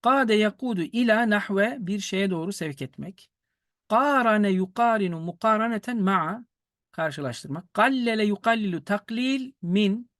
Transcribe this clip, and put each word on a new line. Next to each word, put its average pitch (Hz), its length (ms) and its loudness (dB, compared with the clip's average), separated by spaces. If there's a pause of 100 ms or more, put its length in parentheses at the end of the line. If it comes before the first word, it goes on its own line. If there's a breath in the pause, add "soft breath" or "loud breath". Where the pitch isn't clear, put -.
Kade 247 320 4
yakudu 214 480 0
ila 226 480 2
nahve, 208 500 0
bir 202 200 -6
şeye 190 300 -2
doğru 180 240 -4
sevk 151 280 -8
etmek. 143 500 -14 (580)
Karane 233 600 4
yukarinu 190 720 0
mukaraneten 220 800 -2
ma'a, 190 440 0 (460)
karşılaştırmak. 147 840 -6
Kallele 233 520 2
yukallilu 208 580 0
taklil 254 680 -4 (100)
min. 202 580 0